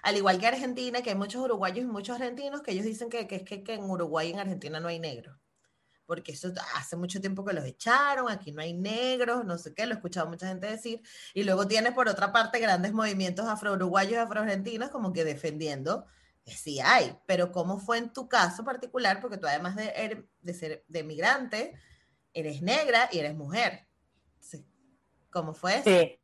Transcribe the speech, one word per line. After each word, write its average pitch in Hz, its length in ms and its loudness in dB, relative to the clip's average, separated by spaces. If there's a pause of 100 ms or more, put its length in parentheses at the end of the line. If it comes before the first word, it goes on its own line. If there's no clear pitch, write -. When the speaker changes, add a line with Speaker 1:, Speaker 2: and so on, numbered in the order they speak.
Speaker 1:
al 202 140 2
igual 190 220 4
que 214 100 4
Argentina, 247 520 0
que 240 100 -4
hay 196 60 0
muchos 202 280 -2
uruguayos 208 400 0
y 247 40 -4
muchos 214 320 -6
argentinos 277 420 -6
que 233 100 -4
ellos 190 120 -2
dicen 226 240 -4
que, 233 200 -4
que 196 80 -6
es 190 80 -6
que, 196 180 -10
que 226 120 -8
en 202 100 -8
Uruguay 170 440 0
y 170 40 -4
en 196 80 -6
Argentina 156 400 -6
no 170 80 -4
hay 170 100 -4
negros, 139 380 -10 (680)
porque 170 260 -8
eso 180 200 -8 (240)
hace 143 200 -8
mucho 180 240 -6
tiempo 196 240 -4
que 202 100 -4
los 151 100 -4
echaron, 254 680 2
aquí 190 200 -8
no 147 120 -10
hay 170 120 -6
negros, 240 680 0
no 175 140 -4
sé 165 160 -14
qué, 214 120 -2
lo 240 60 -4
he 214 40 -2
escuchado 180 300 -4
a 165 40 -8
mucha 170 180 -8
gente 185 180 -6
decir, 226 340 -6 (320)
y 202 120 0
luego 196 240 4
tienes 220 260 4
por 247 140 6
otra 202 240 2
parte 226 260 4
grandes 202 340 4
movimientos 202 540 0
afro-uruguayos 196 680 2
y - 20 2
afro-argentinos 220 720 -2
como 233 220 -4
que 165 120 0
defendiendo 151 800 -2 (400)
que - 80 -20
sí 143 280 -8
hay, 151 360 6 (100)
pero 180 260 2
¿cómo 190 260 -2
fue 233 180 0
en 233 160 -4
tu 254 160 -10
caso 202 360 4
particular? 240 580 0
Porque 214 160 -6
tú 160 80 -4
además 170 300 0
de, 214 200 -6
er-, 214 300 -6 (160)
de 175 100 -8
ser, 156 360 -8
de 160 140 -6
migrante, 214 720 0 (600)
eres 151 260 -4
negra 220 520 4
y 170 80 0
eres 151 140 -2
mujer. 160 520 -2 (540)
Sí. - 260 -18 (640)
¿Cómo 160 240 -4
fue 185 240 0
eso? 277 100 -4
Speaker 2:
Sí. 180 360 6